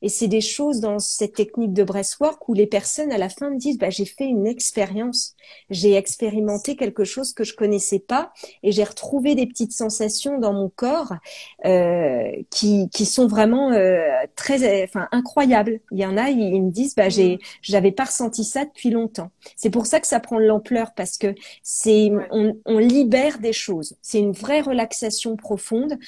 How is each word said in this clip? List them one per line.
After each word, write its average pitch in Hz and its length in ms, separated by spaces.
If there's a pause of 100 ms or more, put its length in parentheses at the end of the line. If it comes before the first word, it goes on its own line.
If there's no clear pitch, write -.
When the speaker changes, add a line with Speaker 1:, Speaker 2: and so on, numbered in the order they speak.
Speaker 1:
Et 208 80
c'est 220 180
des 220 140
choses 285 380
dans 208 180
cette 208 340
technique 220 400
de 202 100
breathwork 202 680
où 233 40
les 202 120
personnes 277 460
à 214 60
la 185 120
fin 285 180
me 277 80
disent, 254 220
bah, 190 100
j'ai 190 160
fait 269 220
une 220 200
expérience. 226 880 (360)
J'ai 196 240
expérimenté 208 840
quelque 220 260
chose 262 300
que 220 120
je - 120
connaissais 202 420
pas 240 320 (320)
et 208 100
j'ai 208 120
retrouvé 277 500
des 247 120
petites 233 260
sensations 220 680
dans 214 140
mon 196 160
corps, 247 460 (500)
euh, 170 680 (200)
qui, 202 400
qui 208 160
sont 254 200
vraiment, 226 460
euh, 185 340 (300)
très, 226 480
enfin, 190 280
incroyables. 240 680 (100)
Il 190 80
y 196 60
en 190 140
a, 254 100
ils, 262 120
ils 190 220
me 185 80
disent, 247 240
bah, 196 140
j'ai, 185 280
Speaker 2:
Mm. - 40 (220)
Speaker 1:
j'avais 196 300
pas 262 120
ressenti 233 400
ça 277 220
depuis 254 240
longtemps. 220 400 (260)
C'est - 140
pour 226 160
ça 311 120
que - 80
ça 233 140
prend 233 180
de 220 60
l'ampleur 214 500
parce 180 220
que 202 180 (280)
c'est, 214 480
Speaker 2:
Ouais. 196 200
Speaker 1:
on, 214 360
on 226 120
libère 254 600
des 226 160
choses. 160 480
C'est - 180
une 202 120
vraie 226 280
relaxation 233 760
profonde 233 720